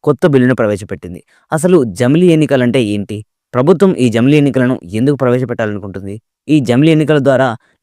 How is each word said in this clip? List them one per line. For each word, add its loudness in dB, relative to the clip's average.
కొత్త 0
బిల్లును 2
ప్రవేశపెట్టింది. -6
అసలు 2
జమిలీ 2
ఎన్నికలంటే 0
ఏంటి? -8
ప్రభుత్వం 2
ఈ 2
జమిలీ 4
ఎన్నికలను 0
ఎందుకు 0
ప్రవేశపెట్టాలనుకుంటుంది? -4
ఈ 2
జమిలీ 2
ఎన్నికల 2
ద్వారా 2